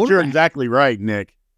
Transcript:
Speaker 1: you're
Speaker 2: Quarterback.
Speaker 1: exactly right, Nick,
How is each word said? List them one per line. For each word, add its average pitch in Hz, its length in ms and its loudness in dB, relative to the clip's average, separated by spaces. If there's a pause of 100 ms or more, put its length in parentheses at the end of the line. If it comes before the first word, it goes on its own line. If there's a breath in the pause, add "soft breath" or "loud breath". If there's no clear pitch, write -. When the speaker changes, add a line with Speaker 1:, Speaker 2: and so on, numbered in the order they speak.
Speaker 1:
you're 240 60 0
Speaker 2:
Quarterback. 175 200 2
Speaker 1:
exactly 143 420 0
right, 123 300 0
Nick, 104 360 -6 (220)